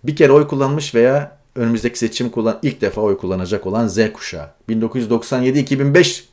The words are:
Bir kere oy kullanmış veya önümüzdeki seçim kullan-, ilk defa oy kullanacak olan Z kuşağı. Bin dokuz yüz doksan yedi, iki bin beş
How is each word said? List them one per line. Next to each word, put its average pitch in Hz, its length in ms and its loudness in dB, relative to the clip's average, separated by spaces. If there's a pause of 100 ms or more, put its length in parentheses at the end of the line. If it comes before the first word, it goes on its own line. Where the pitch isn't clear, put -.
Bir 147 120 -4
kere 139 160 6
oy 147 160 6
kullanmış 143 460 -2
veya 135 440 2 (180)
önümüzdeki 117 420 -2
seçim 117 320 -4
kullan-, 113 320 -2
ilk 139 180 -2
defa 104 200 -2
oy 101 180 2
kullanacak 92 480 -4
olan 110 200 0
Z 107 260 0
kuşağı. 76 380 -14 (180)
Bin 113 120 -2
dokuz 113 200 -2
yüz 110 100 -4
doksan 120 320 0
yedi, 131 160 2
iki 135 200 0
bin 139 160 2
beş - 380 0